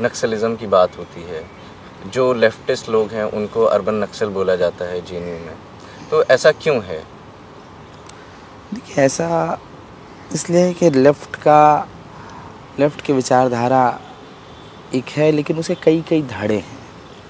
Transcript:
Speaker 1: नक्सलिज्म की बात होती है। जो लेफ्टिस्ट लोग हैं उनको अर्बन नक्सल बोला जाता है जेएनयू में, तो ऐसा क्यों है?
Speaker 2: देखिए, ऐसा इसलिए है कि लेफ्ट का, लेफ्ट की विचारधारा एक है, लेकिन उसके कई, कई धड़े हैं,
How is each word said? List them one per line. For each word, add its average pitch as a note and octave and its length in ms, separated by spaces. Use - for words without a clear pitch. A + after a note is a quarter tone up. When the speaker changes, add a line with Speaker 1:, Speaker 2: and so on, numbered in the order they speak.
Speaker 1:
नक्सलिज्म A2+ 540
की A2 100
बात F#2 320
होती F2 240
है। E2 400
जो B2+ 240
लेफ्टिस्ट A#2 540
लोग A2 220
हैं A2 140
उनको G#2+ 400
अर्बन G#2 300
नक्सल G#2+ 320
बोला F#2+ 300
जाता F2 280
है F2 220
जेएनयू F2 260
में, E2 220
तो D#3 140
ऐसा C#3+ 280
क्यों C3 320
है? E2+ 200
Speaker 2:
देखिए, D3+ 300
ऐसा E3 540
इसलिए E3+ 260
है F3+ 140
कि E3+ 160
लेफ्ट C#3 460
का, D3+ 520
लेफ्ट D3 220
की - 120
विचारधारा B2+ 880
एक B2+ 100
है, D#3 280
लेकिन D3+ 260
उसके E3+ 160
कई, D#3+ 340
कई D#3+ 140
धड़े G#2+ 340
हैं, - 220